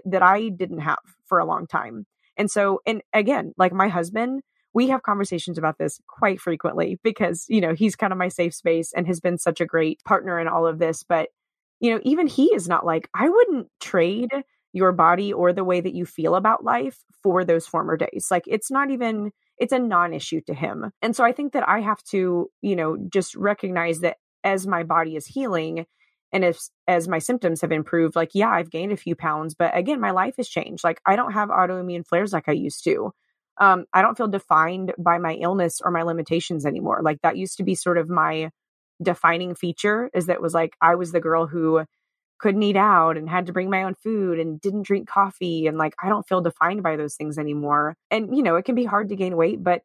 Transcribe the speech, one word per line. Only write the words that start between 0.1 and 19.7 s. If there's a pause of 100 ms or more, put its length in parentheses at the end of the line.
I
didn't
have (260)
for
a
long
time. (320)
And
so,
and (100)
again,
like,
my
husband, (300)
we
have
conversations
about
this
quite
frequently
because,
you
know,
he's
kind
of
my
safe
space
and
has
been
such
a
great
partner
in
all
of
this.
But, (540)
you
know,
even
he
is
not
like,
"I
wouldn't (140)
trade (400)
your
body
or
the
way
that
you
feel
about
life (180)
for
those
former
days."
Like,
it's
not
even, (240)
it's